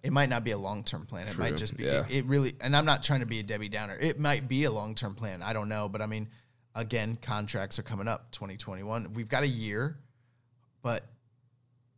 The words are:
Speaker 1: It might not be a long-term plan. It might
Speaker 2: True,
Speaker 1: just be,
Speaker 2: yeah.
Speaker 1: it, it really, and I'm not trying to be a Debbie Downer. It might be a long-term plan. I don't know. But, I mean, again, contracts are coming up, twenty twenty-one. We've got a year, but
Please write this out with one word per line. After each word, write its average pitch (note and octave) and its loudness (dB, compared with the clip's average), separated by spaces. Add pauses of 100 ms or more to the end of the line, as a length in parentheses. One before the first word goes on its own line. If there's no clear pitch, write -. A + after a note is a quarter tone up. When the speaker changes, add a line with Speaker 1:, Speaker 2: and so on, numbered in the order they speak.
Speaker 1:
It - 0
might C#3 6
not A#2 0
be A2+ 0
a G#2 -2
long-term G2+ -4
plan. F#2 -8
It F#2+ -6
might A2 0
Speaker 2:
True, D3+ -2
Speaker 1:
just - -4
be, - -6
Speaker 2:
yeah. - 2
Speaker 1:
it, B2+ 0
it C3 0
really, C3+ 4
and C3 4
I'm D3+ 8
not D3+ 6
trying C#3 4
to A#2 -2
be A2+ 0
a A2 -2
Debbie G#2 -4
Downer. G#2 -4
It D3+ 2
might C#3+ 4
be C3+ 4
a C#3 4
long-term G#2+ -2
plan. G2 -6
I G#2+ -2
don't G#2+ -2
know. G#2+ -2
But, G#2 -4
I G#2+ -4
mean, G#2+ -4 (440)
again, A2+ 0
contracts G#2 -2
are A2 -2
coming G2+ -4
up, - -4
twenty G2 -10
twenty-one. G#2 -6
We've A2 -6
got C3+ 4
a D3 4
year, A2+ -2 (800)
but A#2 -2 (920)